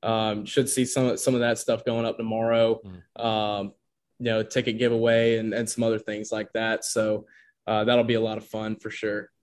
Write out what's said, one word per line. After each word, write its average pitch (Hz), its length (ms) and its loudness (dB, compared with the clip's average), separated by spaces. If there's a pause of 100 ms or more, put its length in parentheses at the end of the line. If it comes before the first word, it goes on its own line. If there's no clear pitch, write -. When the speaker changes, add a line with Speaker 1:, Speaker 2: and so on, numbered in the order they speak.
Speaker 1:
um, 110 440 0
should 139 220 0
see 127 160 0
some, 123 320 0
some - 180 0
of 120 60 2
that 117 180 0
stuff 113 260 -2
going 117 220 0
up 110 100 -4
tomorrow. 113 680 2
Speaker 2:
Mm. 92 400 -12
Speaker 1:
Um, 104 480 -2 (460)
you 120 80 -4
know, 110 160 2
ticket 120 360 -2
giveaway 117 580 4
and, 110 180 -2
and 113 140 -2
some 120 160 -2
other 113 140 2
things 107 340 -6
like 107 220 -6
that. 113 300 -2
So, 107 420 0 (400)
uh, 107 180 2
that'll 120 200 4
be 117 100 2
a 113 60 2
lot 110 180 -2
of 107 80 -14
fun 110 300 -6
for - 140 -12
sure. 104 400 -6 (120)